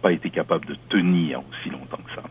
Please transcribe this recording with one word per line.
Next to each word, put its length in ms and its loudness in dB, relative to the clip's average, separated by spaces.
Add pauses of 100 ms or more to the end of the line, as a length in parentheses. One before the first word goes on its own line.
pas 120 6
été 160 -2
capable 380 0
de 100 -8 (100)
tenir 600 4
aussi 200 -10
longtemps 280 -10
que 180 -14
ça 160 -12